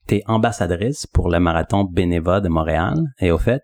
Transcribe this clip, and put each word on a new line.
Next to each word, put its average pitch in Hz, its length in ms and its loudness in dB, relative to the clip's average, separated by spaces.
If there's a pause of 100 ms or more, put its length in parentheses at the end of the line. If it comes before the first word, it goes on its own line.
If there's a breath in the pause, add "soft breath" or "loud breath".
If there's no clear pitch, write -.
t'es 104 200 0
ambassadrice 110 800 -2
pour - 240 0
le 85 100 2
Marathon 85 440 0
Beneva 87 560 0
de 95 80 -2
Montréal. 80 500 0 (200)
Et 90 120 2
au 82 80 2
fait, 127 260 0